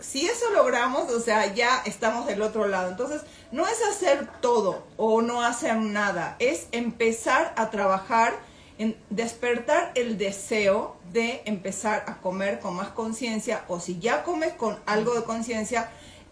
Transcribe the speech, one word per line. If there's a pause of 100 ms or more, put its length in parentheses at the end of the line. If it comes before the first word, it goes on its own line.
si
eso
logramos,
o
sea,
ya
estamos
del
otro
lado.
Entonces, (320)
no
es
hacer (140)
todo (140)
o
no
hacer
nada,
es
empezar
a
trabajar (440)
en (140)
despertar
el
deseo (140)
de
empezar
a
comer
con
más
conciencia,
o
si
ya
comes
con
algo
de
conciencia, (440)